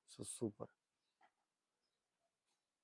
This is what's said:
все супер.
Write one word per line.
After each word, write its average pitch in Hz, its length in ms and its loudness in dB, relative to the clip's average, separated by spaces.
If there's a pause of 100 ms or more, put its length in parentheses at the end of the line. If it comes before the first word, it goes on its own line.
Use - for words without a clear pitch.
все - 200 -6
супер. - 420 2 (2250)